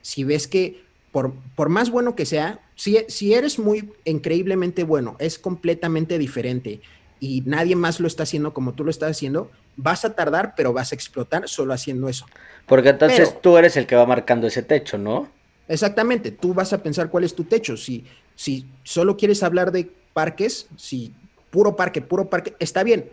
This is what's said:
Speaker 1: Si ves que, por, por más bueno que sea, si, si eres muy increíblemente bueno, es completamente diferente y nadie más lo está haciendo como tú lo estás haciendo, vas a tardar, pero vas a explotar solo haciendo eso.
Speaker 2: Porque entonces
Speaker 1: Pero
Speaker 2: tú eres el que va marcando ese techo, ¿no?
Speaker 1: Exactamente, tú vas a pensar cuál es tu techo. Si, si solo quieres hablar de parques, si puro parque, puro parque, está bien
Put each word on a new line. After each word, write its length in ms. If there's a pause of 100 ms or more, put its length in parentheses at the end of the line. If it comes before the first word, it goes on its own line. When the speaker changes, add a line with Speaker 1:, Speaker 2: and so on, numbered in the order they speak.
Speaker 1:
Si 220
ves 240
que, 400 (220)
por, 320 (120)
por 140
más 220
bueno 260
que 100
sea, 340 (140)
si, 240 (100)
si 260
eres 240
muy 340 (120)
increíblemente 800
bueno, 360
es 180
completamente 800
diferente 640 (360)
y 240
nadie 340
más 240
lo 60
está 180
haciendo 300
como 200
tú 100
lo 60
estás 220
haciendo, 380 (260)
vas 280
a 100
tardar, 420
pero 160
vas 200
a 20
explotar 540
solo 260
haciendo 340
eso. 220 (360)
Speaker 2:
Porque 240
entonces 380
Speaker 1:
Pero 140
Speaker 2:
tú 160
eres 180
el 100
que 100
va 100
marcando 400
ese 160
techo, 340
¿no? 340 (360)
Speaker 1:
Exactamente, 680
tú 200
vas 200
a 100
pensar 280
cuál 140
es 100
tu 100
techo. 320
Si, 280 (300)
si 480
solo 340
quieres 260
hablar 280
de 260 (160)
parques, 640
si 400 (320)
puro 280
parque, 260
puro 260
parque, 300
está 240
bien 300